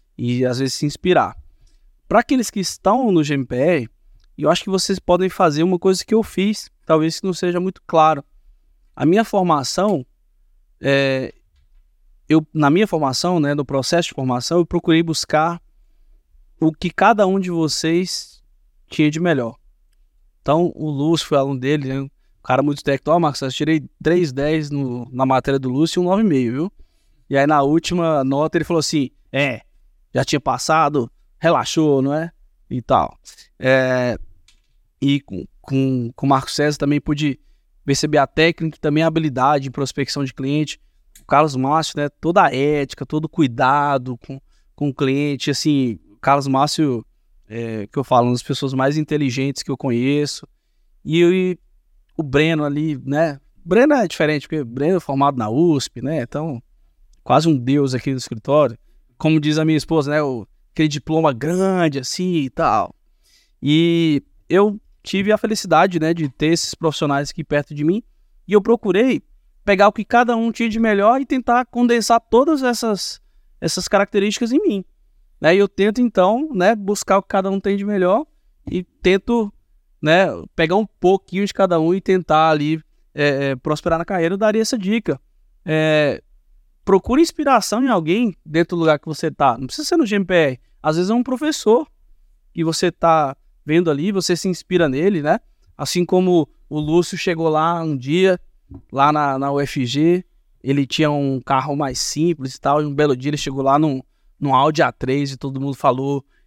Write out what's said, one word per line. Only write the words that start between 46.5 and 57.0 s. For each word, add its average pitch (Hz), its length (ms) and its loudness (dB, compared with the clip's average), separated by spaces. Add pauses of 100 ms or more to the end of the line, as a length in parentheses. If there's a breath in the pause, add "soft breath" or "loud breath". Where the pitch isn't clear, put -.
é, 113 400 -8
que - 100 -10
eu 139 60 -2
falo, 120 240 2
uma 123 60 2
das 123 100 -4
pessoas 135 300 -4
mais 135 240 0
inteligentes 139 640 -2
que - 80 -8
eu 131 60 -6
conheço. 139 680 -2 (600)
E, 160 180 2
e 185 360 2 (580)
o 160 60 -4
Breno 151 420 2
ali, 147 400 -4
né, 143 340 -2 (240)
o 165 60 -8
Breno 247 240 4
é 247 120 2
diferente, 151 360 -2
porque - 180 -6
o 139 60 -4
Breno 135 320 0
é - 20 0
formado 139 380 0
na 110 120 -2
usp, 143 520 0
né, 139 220 -4
então, 147 380 -8 (640)